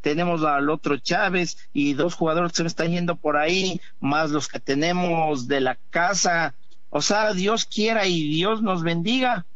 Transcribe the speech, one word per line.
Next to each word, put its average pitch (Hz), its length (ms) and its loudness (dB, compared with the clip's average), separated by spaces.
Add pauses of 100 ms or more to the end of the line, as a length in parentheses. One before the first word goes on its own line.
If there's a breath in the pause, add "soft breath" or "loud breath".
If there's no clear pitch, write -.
tenemos 165 420 0
al 143 240 2
otro 143 300 0
Chávez, 180 580 0 (160 loud breath)
y 143 220 0
dos 165 220 0
jugadores 165 360 0
que - 60 -2
se 170 60 0
me 170 40 -2
están 165 220 -2
yendo 175 260 0
por 147 220 0
ahí, 180 420 0 (180 loud breath)
más 147 320 0
los 147 160 -2
que 127 140 -8
tenemos 156 880 0
de 139 140 2
la 127 160 0 (100)
casa. 170 680 0 (360)
O 147 100 0
sea, 214 320 2
Dios 196 320 0
quiera 214 420 2
y 165 220 2
Dios 190 320 2
nos 185 220 0
bendiga 208 720 0